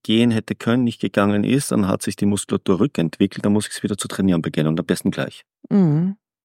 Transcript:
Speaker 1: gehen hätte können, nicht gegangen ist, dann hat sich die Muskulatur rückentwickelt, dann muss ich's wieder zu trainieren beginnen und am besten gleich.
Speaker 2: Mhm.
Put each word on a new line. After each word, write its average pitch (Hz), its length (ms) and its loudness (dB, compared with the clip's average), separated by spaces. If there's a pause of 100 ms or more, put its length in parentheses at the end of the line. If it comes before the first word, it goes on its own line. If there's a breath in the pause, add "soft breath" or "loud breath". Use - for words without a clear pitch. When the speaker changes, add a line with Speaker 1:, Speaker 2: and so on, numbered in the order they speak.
Speaker 1:
gehen 117 280 2
hätte 110 240 -2
können, 123 300 0
nicht 117 160 -2
gegangen 104 440 2
ist, 123 280 0
dann 107 160 0
hat - 140 -2
sich 95 140 -6
die 104 100 0
Muskulatur 101 400 -2 (140)
rückentwickelt, 98 640 0
dann 104 80 2
muss 107 140 -2
ich's - 160 -10
wieder 104 120 -2
zu - 120 -8
trainieren 92 340 0
beginnen 78 280 -2
und 82 100 0
am 85 40 -6
besten - 280 -2
gleich. - 320 -8 (260)
Speaker 2:
Mhm. 180 460 2 (280)